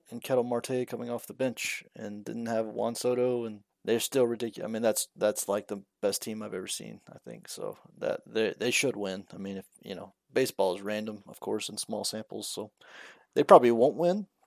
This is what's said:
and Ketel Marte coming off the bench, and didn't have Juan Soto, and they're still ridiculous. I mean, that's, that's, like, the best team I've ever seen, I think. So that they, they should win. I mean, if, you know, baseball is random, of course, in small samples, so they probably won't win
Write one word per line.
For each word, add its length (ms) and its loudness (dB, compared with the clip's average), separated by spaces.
and 100 -10
Ketel 220 2
Marte 460 -2
coming 220 -8
off 180 -8
the 40 -12
bench, 520 -4
and 300 -10
didn't 220 -8
have 200 -2
Juan 300 -4
Soto, 480 0
and 160 -10
they're 160 2
still 260 2
ridiculous. 420 -4
I 40 -8
mean, 100 -4
that's, 320 2
that's, 340 0
like, 200 -2
the 120 -6
best 180 0
team 220 -8
I've 120 -10
ever 120 -8
seen, 420 -10
I 160 -20
think. 240 -16
So 300 -10
that 280 -4
they, 320 0
they 140 0
should 240 0
win. 360 -6
I 40 -16
mean, 220 -8
if, 80 -14
you 140 -12
know, 200 -14
baseball 400 2
is 80 -8
random, 460 -6
of 100 -18
course, 300 -4
in 100 -12
small 240 -6
samples, 460 -8
so 240 -8
they 80 6
probably 260 12
won't 240 6
win 320 0